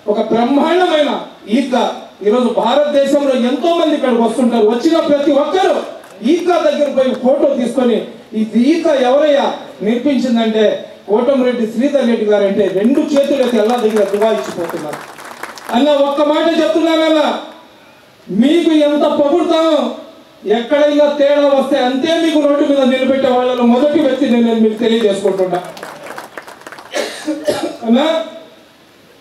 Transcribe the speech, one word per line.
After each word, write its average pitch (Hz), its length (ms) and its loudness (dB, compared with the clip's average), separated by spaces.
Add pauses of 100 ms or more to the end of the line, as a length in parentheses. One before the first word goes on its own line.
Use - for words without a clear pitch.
ఒక 220 240 -2
బ్రహ్మాండమైన 285 880 0 (280)
ఈద్గా, 226 540 -2 (240)
ఈరోజు 233 220 2
భారతదేశంలో 277 840 0
ఎంతో 277 400 0
మంది 320 200 0
ఇక్కడికి 240 280 0
వస్తుంటారు, 226 440 0
వచ్చిన 311 340 2
ప్రతి 285 320 2
ఒక్కరు 311 500 0 (420)
ఈద్గా 339 360 2
దగ్గర 294 300 0
పోయి 254 240 0
ఫోటో 294 420 0
తీసుకొని, 240 520 0 (260)
"ఈ 220 120 -2 (100)
ఈద్గా 311 380 2
ఎవరయ్యా 269 600 2 (280)
నిర్మించిందంటే 226 1120 0 (160)
కోటంరెడ్డి 247 580 0
శ్రీధర్ 262 400 0
రెడ్డి 220 180 0
గారు" 208 200 2
అంటే 196 220 0
రెండు 226 340 0
చేతులు 277 420 0
ఎత్తి 240 180 0
అల్లా 226 160 2
దగ్గర 214 280 0
దువా 208 260 0
ఇచ్చిపోతున్నారు. 170 680 -6 (800)
అన్న, 285 160 2
ఒక్క 285 320 2
మాట 320 380 0
చెప్తున్నానన్న, 311 800 0 (920)
మీకు 311 400 2
ఎంత 294 320 2
పొగుడుతామో, 311 920 2 (520)
ఎక్కడైనా 285 640 2
తేడా 285 340 2
వస్తే 269 300 2
అంతే 269 440 0
మీకు 302 280 2
రోడ్డు 285 180 2
మీద 277 140 2
నిలబెట్టే 262 480 0
వాళ్ళలో 247 340 0
మొదటి 277 380 2
వ్యక్తి 269 280 0
నేను, 233 180 2
నేను 220 140 0
మీకు 214 140 2
తెలియజేసుకుంటున్నా. 196 880 -2 (2250)
అన్నా, 302 380 0 (960)